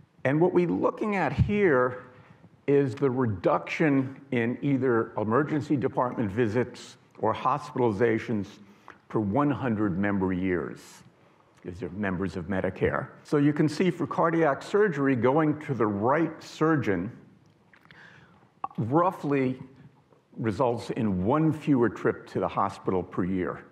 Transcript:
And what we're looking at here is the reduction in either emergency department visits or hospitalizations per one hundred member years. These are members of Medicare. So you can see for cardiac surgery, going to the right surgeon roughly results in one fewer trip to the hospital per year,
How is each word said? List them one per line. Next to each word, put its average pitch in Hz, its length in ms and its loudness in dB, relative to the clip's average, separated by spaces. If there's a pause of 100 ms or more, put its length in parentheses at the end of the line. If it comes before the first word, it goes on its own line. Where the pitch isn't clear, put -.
(260)
And 143 160 2
what 180 120 2
we're 180 140 4
looking 208 480 -2
at 165 160 0
here 151 720 2 (640)
is 139 260 4
the 139 160 0
reduction 135 1120 0 (120)
in 123 300 0
either 127 520 0
emergency 139 640 0
department 123 520 -2
visits 110 680 -2 (220)
or 107 140 0
hospitalizations 113 1120 0 (600)
per - 120 -2
one 110 300 0
hundred 107 480 -2
member 98 360 0
years. 90 680 -4 (600)
These 90 200 -12
are 87 80 -8
members 95 440 -4
of 87 100 -8
Medicare. 92 640 -2 (160)
So - 140 0
you 147 160 4
can 151 160 2
see 180 200 0
for 160 160 -2
cardiac 165 560 2
surgery, 143 540 2
going 147 460 4
to 143 120 -4
the 113 140 2
right 131 560 0
surgeon 117 680 0 (1700)
roughly 143 800 0 (800)
results 113 540 0
in 92 340 -2
one 151 280 2
fewer 135 360 2
trip - 380 -2
to - 140 -4
the 92 60 0
hospital 98 540 -2
per 90 220 -4
year, 87 480 -4